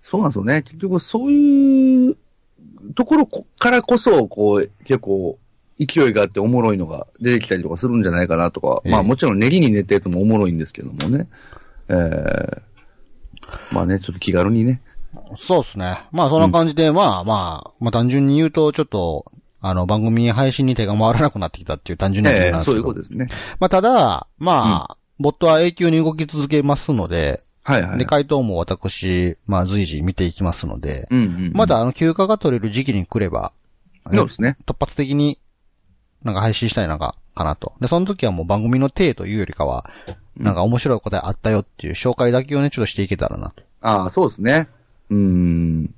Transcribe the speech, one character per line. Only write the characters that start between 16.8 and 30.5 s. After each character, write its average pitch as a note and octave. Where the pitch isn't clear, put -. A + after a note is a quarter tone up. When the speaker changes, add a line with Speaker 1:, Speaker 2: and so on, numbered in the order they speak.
Speaker 1:
う D3+
ん。 -
Speaker 2:
ま D#3
あ F2
ま F#2
あ、 -
ま A#2
あ A2
単 A#2
純 C#3
に C#3
言 D#3+
う D3+
と、 D3+
ち D3+
ょ -
っ -
と、 E2+
あ F#2+
の、 F2+
番 G#2+
組 A#2
配 C3
信 C3+
に B2+
手 A#2
が G2+
回 A2
ら A#2
な D3
く -
な F2
っ -
て -
き F2
た D#2+
っ D2+
て -
い F2
う D#2+
単 G2
純 G2+
な A#2
理 A2+
由 F2+
な E2+
ん E2+
で E2+
す -
け C#3
ど。 A2+
Speaker 1:
え A2
え、 -
そ C3
う -
い -
う -
こ -
と -
で -
す -
ね。 B2+
Speaker 2:
ま F#3+
あ -
た F#3
だ、 F#3
ま C#3
あ、 -
Speaker 1:
う C#3+
ん。 -
Speaker 2:
ボ D3
ッ -
ト E3+
は D#3+
永 F3
久 E3+
に D#3+
動 D#3+
き D#3
続 D3
け D3
ま C#3+
す -
の F#2+
で、 D#2+
Speaker 1:
は C3+
い -
は F2
い F2+
は -
い。 -
Speaker 2:
で、 B2+
回 C#3+
答 C#3+
も G#2
私、 F2+
ま G2
あ F2+
随 G2
時 D2+
見 F#2
て F#2+
い E2+
き -
ま F2